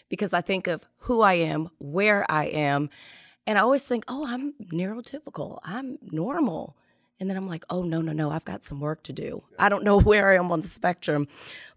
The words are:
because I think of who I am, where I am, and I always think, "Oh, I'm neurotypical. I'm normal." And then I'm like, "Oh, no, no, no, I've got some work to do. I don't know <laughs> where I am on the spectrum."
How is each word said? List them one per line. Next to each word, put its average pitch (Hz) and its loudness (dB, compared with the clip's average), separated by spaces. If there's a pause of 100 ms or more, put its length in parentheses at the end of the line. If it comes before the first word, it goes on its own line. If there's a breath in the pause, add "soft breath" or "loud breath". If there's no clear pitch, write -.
because 180 -4
I 180 0
think 185 -4
of 160 -6 (120)
who 233 0
I 190 6
am, 160 0
where 202 0
I 151 0
am, 143 0 (580 loud breath)
and 214 0
I 190 6
always 262 2
think, 233 -4
"Oh, 277 -8
I'm 262 -6 (180)
neurotypical. 202 -8
I'm 254 -10
normal." 202 -4 (420)
And 185 -4
then 190 -4
I'm 190 -6
like, 165 -8
"Oh, 180 -2
no, 165 -2
no, 160 -2
no, 151 -2
I've 156 -4
got - -10
some 147 -8
work 151 -6
to - -12
do. - -10 (160)
I 196 6
don't 202 2
know 202 8
<laughs> - -
where 202 8
I 185 10
am 180 2
on 165 2
the - -6
spectrum." 151 0 (500 loud breath)